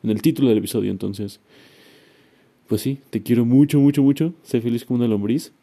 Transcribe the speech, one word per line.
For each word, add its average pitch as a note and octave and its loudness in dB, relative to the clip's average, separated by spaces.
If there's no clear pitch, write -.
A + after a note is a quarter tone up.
en A2+ -4
el G#2+ -2
título C#3+ 2
del G#2+ 4
episodio. G2+ -4
Entonces, G2+ -8
pues G#2+ -2
sí, C#3 -6
te A2 -6
quiero A#2+ 2
mucho, C#3+ 4
mucho, C#3 4
mucho. D3 0
Sé - -2
feliz A#2 -4
como B2 -2
una A#2+ 0
lombriz. G#2+ -2